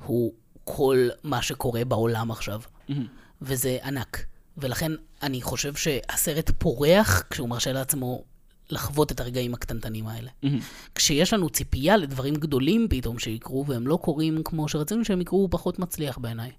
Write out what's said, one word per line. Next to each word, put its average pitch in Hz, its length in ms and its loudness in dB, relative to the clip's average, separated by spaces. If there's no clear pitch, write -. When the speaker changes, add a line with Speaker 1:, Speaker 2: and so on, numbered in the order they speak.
Speaker 1:
הוא 117 280 0
כל 131 460 4
מה 127 180 -2
שקורה 120 440 -2
בעולם 113 460 0
עכשיו. 107 300 -6
Speaker 2:
מהמם. 139 180 -2
Speaker 1:
וזה 131 420 -2
ענק. 135 420 -6
ולכן 139 340 -2
אני 131 180 -2
חושב 143 340 -4
שהסרט 156 720 0
פורח 151 800 6
כשהוא 123 200 -4
מרשה 120 240 -2
לעצמו 127 500 -2
לחוות 143 400 0
את 127 80 -4
הרגעים 123 340 -2
הקטנטנים 110 540 -6
האלה. 113 240 -10
Speaker 2:
מהמם. 139 160 2
Speaker 1:
כשיש 165 380 4
לנו 180 160 2
ציפייה 143 480 4
לדברים 139 380 -2
גדולים 147 540 2
פתאום 123 300 -2
שיקרו, 123 480 -4
והם 123 200 -2
לא 156 80 4
קורים 160 480 0
כמו 156 260 -2
שרצינו 185 360 -2
שהם 180 160 2
יקרו, 180 180 2
הוא 190 120 4
פחות 175 280 -2
מצליח 151 380 -4
בעיניי. 117 420 -8